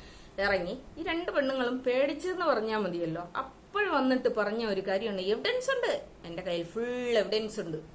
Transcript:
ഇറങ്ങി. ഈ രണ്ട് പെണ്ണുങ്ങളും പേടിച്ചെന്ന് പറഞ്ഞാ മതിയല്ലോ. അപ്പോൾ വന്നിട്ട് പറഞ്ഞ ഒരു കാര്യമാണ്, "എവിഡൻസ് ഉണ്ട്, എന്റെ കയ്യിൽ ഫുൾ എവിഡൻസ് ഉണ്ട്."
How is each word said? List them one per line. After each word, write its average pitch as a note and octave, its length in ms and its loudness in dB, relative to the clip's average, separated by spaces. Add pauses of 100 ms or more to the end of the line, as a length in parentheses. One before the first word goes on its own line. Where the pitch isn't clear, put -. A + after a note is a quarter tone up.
(380)
ഇറങ്ങി. G3 400 0 (200)
ഈ E4 40 -8
രണ്ട് F4 280 -2
പെണ്ണുങ്ങളും C4 480 2
പേടിച്ചെന്ന് D4 680 2
പറഞ്ഞാ A3 320 2
മതിയല്ലോ. E3+ 580 -2
അപ്പോൾ - 520 -2
വന്നിട്ട് C4 400 4
പറഞ്ഞ G#3+ 380 0
ഒരു F#3+ 140 0
കാര്യമാണ്, G3 400 0
"എവിഡൻസ് C4 500 0
ഉണ്ട്, A#4+ 340 0 (220)
എന്റെ E3+ 160 -8
കയ്യിൽ F3 240 -2
ഫുൾ A#3+ 560 0
എവിഡൻസ് G#3 380 -2
ഉണ്ട്." E3 180 -6 (160)